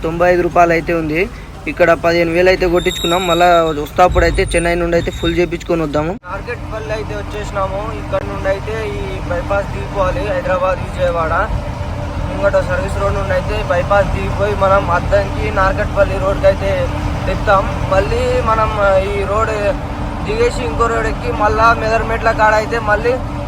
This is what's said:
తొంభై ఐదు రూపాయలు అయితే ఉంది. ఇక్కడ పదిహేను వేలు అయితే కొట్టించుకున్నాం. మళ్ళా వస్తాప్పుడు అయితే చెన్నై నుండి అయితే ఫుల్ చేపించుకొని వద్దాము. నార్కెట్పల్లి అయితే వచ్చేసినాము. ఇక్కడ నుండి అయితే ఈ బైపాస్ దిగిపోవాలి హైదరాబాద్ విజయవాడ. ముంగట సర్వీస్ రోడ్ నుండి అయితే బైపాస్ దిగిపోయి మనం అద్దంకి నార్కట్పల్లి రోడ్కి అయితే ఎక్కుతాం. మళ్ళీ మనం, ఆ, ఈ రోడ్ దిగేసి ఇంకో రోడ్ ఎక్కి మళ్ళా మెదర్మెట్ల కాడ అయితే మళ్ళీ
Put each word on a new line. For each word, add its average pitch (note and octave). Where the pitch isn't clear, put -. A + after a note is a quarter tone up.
తొంభై E3+
ఐదు F3
రూపాయలు E3+
అయితే E3
ఉంది. D#3+
ఇక్కడ E3
పదిహేను E3+
వేలు F3+
అయితే F3+
కొట్టించుకున్నాం. F3
మళ్ళా F3
వస్తాప్పుడు F3
అయితే E3+
చెన్నై E3+
నుండి E3+
అయితే E3+
ఫుల్ E3
చేపించుకొని E3+
వద్దాము. D3+
నార్కెట్పల్లి A3
అయితే G#3+
వచ్చేసినాము. G3
ఇక్కడ F#3+
నుండి F#3+
అయితే F#3+
ఈ B2+
బైపాస్ G3+
దిగిపోవాలి F#3
హైదరాబాద్ F3+
విజయవాడ. E3+
ముంగట G3
సర్వీస్ F#3
రోడ్ G3+
నుండి F#3+
అయితే G#3+
బైపాస్ F#3
దిగిపోయి G3
మనం G3
అద్దంకి G3+
నార్కట్పల్లి G3
రోడ్కి F#3+
అయితే G3
ఎక్కుతాం. G3+
మళ్ళీ G#3
మనం, A3
ఆ, G3
ఈ G3+
రోడ్ G#3+
దిగేసి A#3
ఇంకో A#3
రోడ్ A3+
ఎక్కి A#3+
మళ్ళా A3
మెదర్మెట్ల A3+
కాడ A3
అయితే A3
మళ్ళీ A3